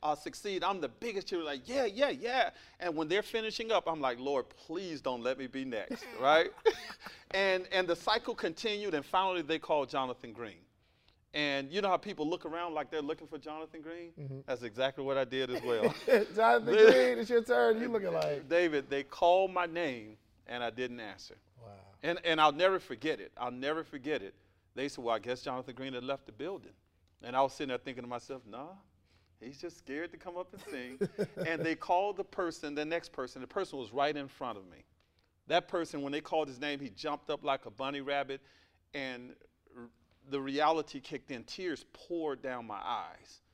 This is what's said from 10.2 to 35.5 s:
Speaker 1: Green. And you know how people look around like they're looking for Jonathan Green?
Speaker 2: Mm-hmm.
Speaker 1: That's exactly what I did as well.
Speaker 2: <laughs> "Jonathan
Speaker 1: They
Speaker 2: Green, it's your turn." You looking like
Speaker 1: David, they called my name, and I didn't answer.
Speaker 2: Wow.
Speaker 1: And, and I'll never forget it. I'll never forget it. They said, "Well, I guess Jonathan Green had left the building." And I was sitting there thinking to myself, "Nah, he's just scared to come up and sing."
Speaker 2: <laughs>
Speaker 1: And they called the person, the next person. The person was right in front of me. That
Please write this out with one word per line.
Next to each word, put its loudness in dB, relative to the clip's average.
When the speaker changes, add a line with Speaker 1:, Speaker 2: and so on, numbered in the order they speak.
Speaker 1:
Green. -12
And 0
you -2
know 2
how 4
people -4
look -4
around -6
like -4
they're -2
looking -6
for -12
Jonathan -12
Green? -14
Speaker 2:
Mm-hmm. -10
Speaker 1:
That's -4
exactly -2
what 2
I 2
did -2
as -2
well. 4
Speaker 2:
<laughs> 4
"Jonathan 6
Speaker 1:
They 12
Speaker 2:
Green, 6
it's -2
your 4
turn." 6
You -2
looking 0
like 0
Speaker 1:
David, 4
they 0
called 6
my 2
name, -4
and -6
I 0
didn't -4
answer. -14
Speaker 2:
Wow. -18
Speaker 1:
And, 0
and 4
I'll 10
never 4
forget -4
it. -12
I'll -4
never -2
forget -4
it. -12
They -4
said, -10
"Well, 2
I 0
guess -4
Jonathan -6
Green -8
had -6
left -6
the -20
building." -10
And -8
I 4
was 4
sitting -6
there -2
thinking -10
to -12
myself, -10
"Nah, -14
he's -16
just -12
scared -8
to -20
come -12
up -10
and -18
sing." -6
Speaker 2:
<laughs> -4
Speaker 1:
And -2
they 0
called 0
the -6
person, -6
the -2
next -4
person. -8
The -12
person -6
was -10
right 2
in -8
front -8
of -16
me. -20
That 2